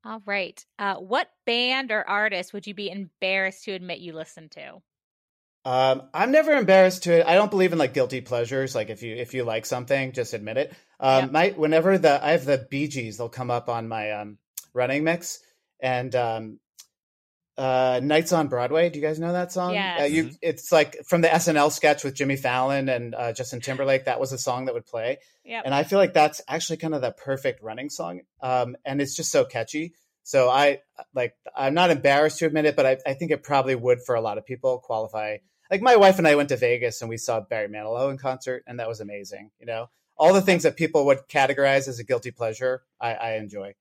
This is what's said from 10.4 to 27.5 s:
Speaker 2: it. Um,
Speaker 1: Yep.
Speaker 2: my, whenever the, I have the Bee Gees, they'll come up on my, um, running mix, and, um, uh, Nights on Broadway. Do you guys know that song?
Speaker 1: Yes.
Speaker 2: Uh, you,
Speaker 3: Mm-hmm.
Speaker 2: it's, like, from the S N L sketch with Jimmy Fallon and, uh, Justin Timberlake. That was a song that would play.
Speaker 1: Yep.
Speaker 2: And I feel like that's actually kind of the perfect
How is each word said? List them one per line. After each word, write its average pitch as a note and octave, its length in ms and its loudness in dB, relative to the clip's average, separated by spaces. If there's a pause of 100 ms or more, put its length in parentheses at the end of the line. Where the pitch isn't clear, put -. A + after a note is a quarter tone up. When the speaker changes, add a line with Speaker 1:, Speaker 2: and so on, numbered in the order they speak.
Speaker 2:
it. C#3+ 160 -4 (280)
Um, C3 240 4
Speaker 1:
Yep. C3 60 -8
Speaker 2:
my, E3 180 4
whenever E3 480 2
the, D3 280 4
I D3 60 2
have D3+ 140 2
the C3+ 240 0
Bee C#3 180 -4
Gees, A#2 300 -10
they'll A#2 100 -8
come B2 240 -8
up A#2+ 160 -4
on A#2 220 -6
my, G#2+ 220 -6
um, G#2 260 -10 (360)
running C3 300 -2
mix, E3+ 360 -4 (420)
and, B2+ 340 -4
um, A2+ 440 -4 (1000)
uh, B2+ 440 2
Nights D#3 300 0
on D#3+ 160 2
Broadway. B2+ 420 0
Do D3 100 -8
you D3 60 -2
guys D#3 140 -2
know E3+ 140 -4
that F3+ 180 -4
song? F3+ 220 -4
Speaker 1:
Yes. F3+ 280 -2
Speaker 2:
Uh, - 40 2
you, D#3 200 0
Speaker 3:
Mm-hmm. C3 160 -14
Speaker 2:
it's, - 300 -4
like, D3+ 340 2
from E3+ 160 2
the E3 120 4
S E3+ 160 2
N D#3 80 2
L D3 120 4
sketch D3+ 360 2
with C3+ 100 -6
Jimmy C#3 220 -2
Fallon C3+ 500 0
and, A#2+ 260 -4
uh, A#2 200 -6
Justin B2 260 -10
Timberlake. C3+ 460 0
That B2 140 -2
was C3+ 120 -2
a C3 60 -8
song B2+ 280 -4
that B2+ 80 -4
would A#2 120 -8
play. A#2+ 340 -6 (240)
Speaker 1:
Yep. A3+ 220 -10
Speaker 2:
And C#3 100 -2
I - 80 2
feel C#4+ 160 2
like F3+ 140 4
that's D3+ 340 4
actually D#3+ 300 -6
kind D#3+ 180 -6
of C3+ 60 -4
the B2 100 -4
perfect C3 500 -6